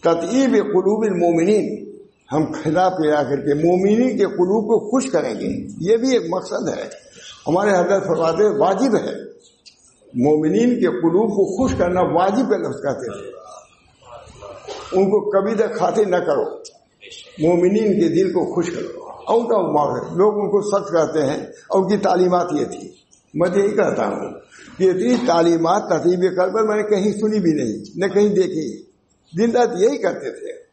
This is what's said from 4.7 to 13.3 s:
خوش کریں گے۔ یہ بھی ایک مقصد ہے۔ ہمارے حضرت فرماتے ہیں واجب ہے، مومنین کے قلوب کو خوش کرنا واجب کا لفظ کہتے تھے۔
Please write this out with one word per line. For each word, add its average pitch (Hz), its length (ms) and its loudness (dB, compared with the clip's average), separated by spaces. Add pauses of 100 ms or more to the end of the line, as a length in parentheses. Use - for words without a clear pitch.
خوش 254 160 0
کریں 139 280 -2
گے۔ - 320 -6 (240)
یہ 233 60 6
بھی 254 140 0
ایک 233 200 2
مقصد 185 480 -4
ہے۔ - 100 -8 (580)
ہمارے 190 240 2
حضرت 185 360 2
فرماتے 165 380 2
ہیں - 60 4
واجب 190 460 2
ہے، - 160 -2 (1040)
مومنین 156 640 2
کے 190 60 2
قلوب 170 440 0
کو 196 260 0
خوش 262 220 0
کرنا 180 220 0
واجب 196 500 0
کا 208 60 2
لفظ 143 260 -6
کہتے 123 360 -6
تھے۔ - 100 -14 (1600)